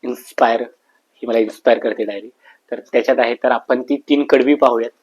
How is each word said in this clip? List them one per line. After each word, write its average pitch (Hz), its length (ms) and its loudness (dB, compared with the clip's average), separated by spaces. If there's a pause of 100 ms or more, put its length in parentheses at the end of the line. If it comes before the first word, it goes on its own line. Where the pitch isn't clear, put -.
इन्स्पायर, 120 580 -2 (520)
ही - 140 -16
मला 113 100 0
इन्स्पायर 110 420 2
करते 117 260 -4
डायरी. 104 240 -10 (420)
तर 113 80 -8
त्याच्यात 123 400 -2
आहे, 120 160 0
तर 127 160 -2
आपण 123 300 -2
ती 139 160 -4 (120)
तीन 143 140 2
कडवी 139 320 4
पाहूयात, 120 340 2 (140)